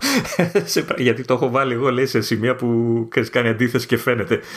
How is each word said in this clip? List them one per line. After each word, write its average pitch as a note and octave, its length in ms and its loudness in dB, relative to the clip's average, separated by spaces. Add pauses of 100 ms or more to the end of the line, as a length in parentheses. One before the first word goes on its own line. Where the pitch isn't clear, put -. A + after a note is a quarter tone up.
(120)
<laughs> F#3 520 0
Σε E3 180 -2
πρα-, - 180 -6
γιατί B2 260 2
το C3 80 0
έχω B2+ 160 0
βάλει C3 240 0
εγώ, B2+ 180 0
λέει, B2 140 2
σε C3 160 0
σημεία A#2 340 0
που, A#2 540 2
ξέρεις, B2 200 0
κάνει A#2+ 200 0
αντίθεση A#2 380 0
και A#2+ 100 2
φαίνεται. A#2 420 0 (180)